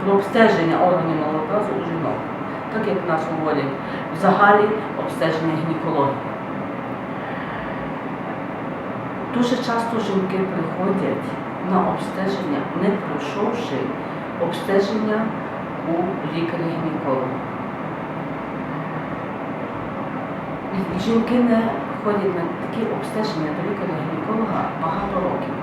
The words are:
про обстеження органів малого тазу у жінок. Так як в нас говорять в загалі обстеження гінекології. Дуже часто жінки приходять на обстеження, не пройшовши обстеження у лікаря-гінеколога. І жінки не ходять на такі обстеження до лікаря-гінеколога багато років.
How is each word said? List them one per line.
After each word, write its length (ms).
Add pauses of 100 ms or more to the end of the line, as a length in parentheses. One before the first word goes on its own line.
про 100
обстеження 600 (120)
органів 320
малого 320
тазу 180 (100)
у 80
жінок. 300 (540)
Так 160
як 160
в 40
нас 140 (160)
говорять 360 (400)
в 60
загалі 480 (300)
обстеження 640
гінекології. 680 (3000)
Дуже 220
часто 500
жінки 320 (140)
приходять 720 (440)
на 80 (120)
обстеження, 680 (240)
не 60
пройшовши 920 (640)
обстеження 760 (760)
у 20 (420)
лікаря-гінеколога. 1000 (3500)
І 40
жінки 340
не 260 (440)
ходять 340
на 60 (180)
такі 200 (140)
обстеження 600
до 140
лікаря-гінеколога 880 (220)
багато 320
років. 480